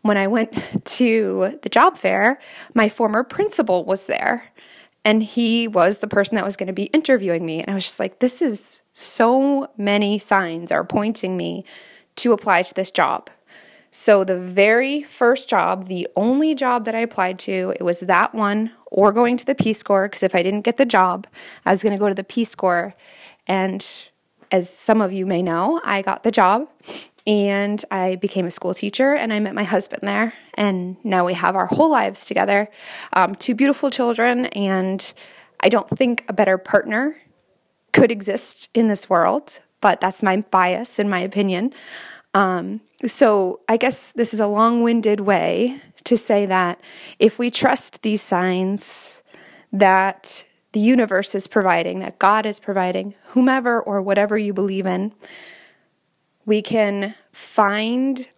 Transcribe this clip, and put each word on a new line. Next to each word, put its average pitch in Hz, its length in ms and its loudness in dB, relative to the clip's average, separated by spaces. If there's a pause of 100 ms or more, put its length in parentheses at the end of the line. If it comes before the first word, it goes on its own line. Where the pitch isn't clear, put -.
when 208 160 2
I 196 100 0
went 226 260 -2 (220)
<laughs> - 100 -4
to 220 760 0
the - 60 -8
job 311 280 4
fair, 202 440 0 (340)
my 220 140 4
former 220 340 -2
principal 254 640 -2
was 190 220 -2
there. - 420 -2 (560)
And 220 160 4
he 233 460 0
was 202 320 2
the - 80 -6
person 208 300 0
that 190 80 -2
was 196 120 -6
gonna 185 160 -6
be 190 120 -4
interviewing 196 600 0
me. 160 160 -4
And - 100 -8
I 196 40 -4
was 190 100 -4
just - 140 -2
like, 196 220 -6
"This 254 200 0
is, 240 420 -4 (120)
so 269 840 2
many 208 420 0
signs 170 520 -2
are 165 140 0
pointing 208 520 -4
me 175 280 -6 (520)
to 240 160 2
apply 196 300 2
to - 120 -6
this 190 180 -6
job." - 360 0 (640)
So 202 320 4
the 190 160 -2
very 220 640 2
first 254 480 0
job, 185 380 0
the 180 260 -6
only 277 400 2
job 247 300 -2
that 220 100 -6
I 226 60 -4
applied 190 400 -4
to, 190 400 -4
it - 20 -6
was 175 180 -2
that 180 320 2
one 214 380 -2 (160)
or 196 240 4
going 240 280 2
to - 60 -10
the 277 120 -2
Peace 220 260 -2
Corps, 196 260 0
'cause - 140 -6
if 190 140 0
I 175 80 2
didn't 202 180 -2
get 240 140 0
the 269 100 2
job, 185 400 2 (400)
I 180 60 4
was 196 100 0
gonna 202 160 0
go 208 100 2
to 196 60 0
the 196 80 -6
Peace - 320 -4
Corps. 185 400 -2 (540)
And 190 360 -2 (680)
as 180 180 0
some 220 300 0
of 190 120 -2
you 190 140 -4
may 180 160 0
know, 185 400 0
I 196 200 -2
got 196 200 -4
the 226 80 2
job 214 380 4 (580)
and 202 640 0
I 185 260 -2
became 185 300 -2
a 180 40 -6
school 180 240 -4
teacher 262 400 0
and 226 180 -2
I 208 80 -2
met 208 140 -6
my 208 100 -2
husband - 380 -4
there. 208 320 -2 (200)
And 185 500 -2
now 185 200 2
we 180 100 -2
have 175 220 0
our 185 100 0
whole 311 220 2
lives 214 380 0
together, 202 420 0 (460)
um, 190 200 2
two - 200 -4
beautiful 277 360 2
children. 240 560 0
And 190 640 -4 (480)
I - 100 4
don't 208 180 0
think 240 400 -2
a 202 60 -6
better 190 240 2
partner 220 580 -2 (760)
could 233 180 6
exist 202 640 -6
in 226 140 4
this 202 200 -2
world, 185 520 0 (200)
but 202 200 2
that's 190 220 -2
my 196 160 2 (120)
bias 185 480 0
and 208 100 0
my 185 120 -2
opinion. 196 520 -2 (600)
Um, 190 480 0 (240)
so 208 600 2
I 226 100 2
guess - 340 -2
this 226 220 -2
is 214 60 -2
a 214 60 2
long-winded 226 760 2
way 190 600 0 (240)
to 233 120 2
say 208 300 2
that 185 340 0 (380)
if 214 200 4
we 240 120 0
trust - 520 0
these 214 180 0
signs 185 1000 -2 (500)
that 190 720 2 (280)
the 214 80 0
universe 214 540 2
is 196 120 -2
providing, 185 540 0
that - 180 -10
God 208 280 4
is 208 120 -6
providing, 190 560 -4 (140)
whomever 247 520 2
or 202 200 -4
whatever 202 380 0
you 202 160 -2
believe 190 320 -2
in, 185 260 -2 (1300)
we 214 160 2
can 208 520 -2 (160)
find 233 960 -2 (100)